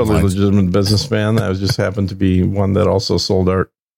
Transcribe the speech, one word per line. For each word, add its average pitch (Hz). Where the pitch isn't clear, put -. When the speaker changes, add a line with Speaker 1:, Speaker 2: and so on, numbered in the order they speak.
Speaker 1:
totally 104
Speaker 2:
lines. 98
Speaker 1:
legitimate 98
businessman. 107
I 98
was 95
just 98
happened 98
to 98
be 92
one 98
that 95
also 92
sold 92
art. 92